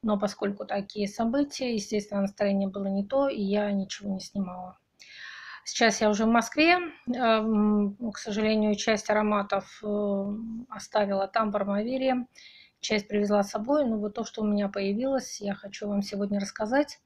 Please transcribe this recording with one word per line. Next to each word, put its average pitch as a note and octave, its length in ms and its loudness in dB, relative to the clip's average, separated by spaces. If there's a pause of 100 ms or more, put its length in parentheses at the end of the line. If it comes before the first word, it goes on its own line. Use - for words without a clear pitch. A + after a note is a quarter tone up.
но G#3+ 140 2
поскольку G3+ 480 -4
такие G3+ 440 -4
события, B3 640 -2
естественно, G3+ 460 -2
настроение G3 480 0
было G3 180 -4
не G3 180 0
то, C4+ 220 2
и A#3+ 140 -2
я G#3 320 0
ничего G3 400 -4
не F#3+ 80 -6
снимала. F3+ 560 -8 (880)
Сейчас A3 340 2
я G#3+ 100 6
уже G#3+ 140 2
в A3 40 4
Москве. D4+ 480 4 (300)
Эм, A3 880 4 (160)
к - 60 -10
сожалению, G#3+ 560 2
часть G#3+ 340 0
ароматов, G#3 760 0
э, G#3 420 0 (440)
оставила G3+ 580 -2
там, A3 240 0
в G#3 40 -4
Армавире. A#3+ 720 0 (540)
Часть G#3 260 -2
привезла G#3 360 2
с G3+ 60 -2
собой. C4+ 360 2
Но A3+ 120 0
вот G#3 160 -4
то, A3 120 -6
что - 180 -6
у - 20 0
меня G#3 240 0
появилось, G#3 720 -2
я G3+ 140 -4
хочу G3+ 320 -10
вам G3+ 160 0
сегодня G3+ 360 -2
рассказать A3+ 680 0